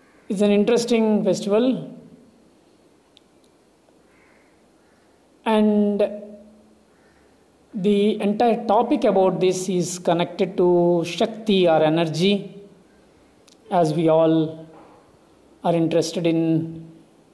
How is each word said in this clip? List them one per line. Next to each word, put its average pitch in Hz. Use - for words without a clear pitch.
It's 202
an 208
interesting 220
festival. 202
And 208
the 208
entire 214
topic 240
about 190
this 185
is 180
connected 175
to 175
Shakti 190
or 160
energy, 165
as 170
we 160
all 160
are 170
interested 165
in 165